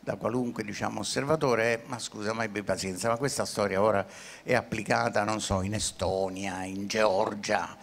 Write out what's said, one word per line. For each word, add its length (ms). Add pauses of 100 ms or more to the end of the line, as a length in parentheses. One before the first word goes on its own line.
da 160
qualunque, 480
diciamo, 360
osservatore 640
è: 220
"Ma 120
scusa, 340
ma 120
abbi 180
pazienza, 460
ma 80
questa 280
storia 380
ora 240 (360)
è 120
applicata, 720
non 160
so, 220
in 120
Estonia, 880
in 240
Georgia, 960